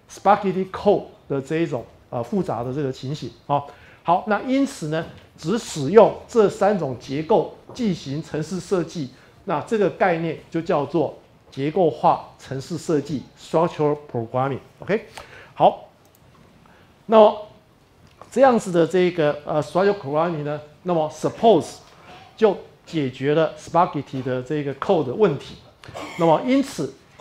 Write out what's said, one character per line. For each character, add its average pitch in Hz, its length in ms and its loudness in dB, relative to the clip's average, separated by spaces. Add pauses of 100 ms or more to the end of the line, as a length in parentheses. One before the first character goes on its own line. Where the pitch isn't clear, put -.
spaghetti 190 600 0
code - 360 0 (220)
的 139 140 -4
这 156 160 -4
一 165 100 0
种， 131 160 -6 (280)
呃， 123 100 -4
复 185 220 -2
杂 120 200 -4
的 127 80 -6
这 147 120 -4
个 131 80 -2
情 131 240 -8
形 123 160 -12 (160)
啊。 143 160 0 (400)
好， 180 240 0
那 208 160 0
因 269 220 0
此 170 220 -10
呢， 156 160 -4 (340)
只 175 200 -2
使 147 320 -6
用 190 260 8 (120)
这 214 200 4
三 202 300 0
种 139 220 -4
结 143 240 -6
构 165 340 0 (160)
进 220 200 -2
行 151 300 -8
程 - 180 -6
式 170 180 -6
设 175 240 -2
计， 156 260 -8 (360)
那 160 160 -2
这 226 160 -4
个 190 120 2
概 180 280 0
念 165 200 -6 (120)
就 165 120 -4
叫 160 240 0
做 139 320 -2 (320)
结 139 220 -4
构 170 180 2
化 - 480 0
程 - 220 -10
式 160 180 -10
设 156 220 -2
计， 135 240 -6 (160)
structural 156 580 0 (140)
programming。 127 480 -4 (200)
OK， 190 260 -4 (480)
好， - 360 2 (1160)
那 220 120 4
么 - 300 6 (840)
这 240 100 2
样 262 160 6
子 196 140 -4
的 170 160 4
这 180 240 2
个， 147 340 0
呃， 156 160 -2
structural 202 380 0
programming 151 440 -2
呢， 147 180 -6 (220)
那 180 100 -2
么 156 160 0
suppose 156 680 2 (600)
就 202 200 4 (280)
解 143 260 -4
决 139 240 -2
了 160 220 2
spaghetti 151 680 -2
的 127 180 -4
这 147 220 -6
个 139 120 -6
code 165 300 0
的 123 80 -6
问 196 240 2
题。 - 180 -16 (600)
那 170 80 2
么 160 200 4
因 269 180 2
此 160 300 -6 (280)